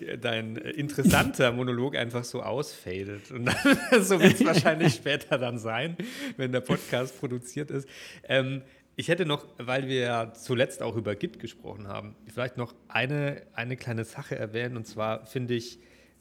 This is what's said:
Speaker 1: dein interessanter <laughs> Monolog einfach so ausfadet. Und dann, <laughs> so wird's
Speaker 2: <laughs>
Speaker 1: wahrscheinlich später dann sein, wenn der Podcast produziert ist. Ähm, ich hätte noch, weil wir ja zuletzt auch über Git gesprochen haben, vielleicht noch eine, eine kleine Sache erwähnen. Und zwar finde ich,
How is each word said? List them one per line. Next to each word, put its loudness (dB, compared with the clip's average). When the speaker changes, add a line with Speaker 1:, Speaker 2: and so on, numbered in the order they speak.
Speaker 1:
dein -4
interessanter 2
<laughs> -
Monolog -2
einfach -2
so -6
ausfadet. -6
Und -6
dann, 2
<laughs> -6
so 4
wird's 10
Speaker 2:
<laughs> -
Speaker 1:
wahrscheinlich 6
später -2
dann -2
sein, -4
wenn -2
der 0
Podcast -2
produziert -6
ist. -6
Ähm, 0
ich -6
hätte 2
noch, -2
weil -2
wir 0
ja -2
zuletzt 0
auch -2
über -2
Git -6
gesprochen -14
haben, -10
vielleicht -6
noch -6
eine, -2
eine -6
kleine -4
Sache -10
erwähnen. -4
Und -10
zwar -4
finde -2
ich, -6